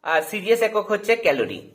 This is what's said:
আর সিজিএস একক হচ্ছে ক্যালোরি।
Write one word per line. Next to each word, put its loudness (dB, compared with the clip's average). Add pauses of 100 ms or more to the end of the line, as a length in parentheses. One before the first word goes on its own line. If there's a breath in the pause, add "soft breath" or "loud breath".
(120)
আর 4
সিজিএস 0
একক -2
হচ্ছে 0 (120)
ক্যালোরি। 0 (140)